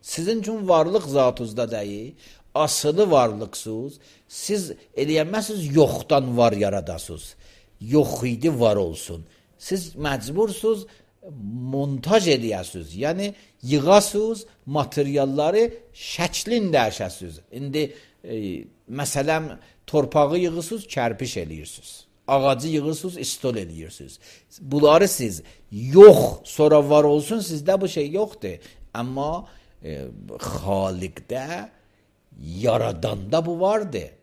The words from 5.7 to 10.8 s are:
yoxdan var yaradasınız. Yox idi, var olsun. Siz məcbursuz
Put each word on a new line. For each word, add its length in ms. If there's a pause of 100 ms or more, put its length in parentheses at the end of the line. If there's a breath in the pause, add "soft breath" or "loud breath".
yoxdan 600
var 160
yaradasınız. 840 (460 soft breath)
Yox 440
idi, 360
var 160
olsun. 500 (320 soft breath)
Siz 360
məcbursuz 920 (880 soft breath)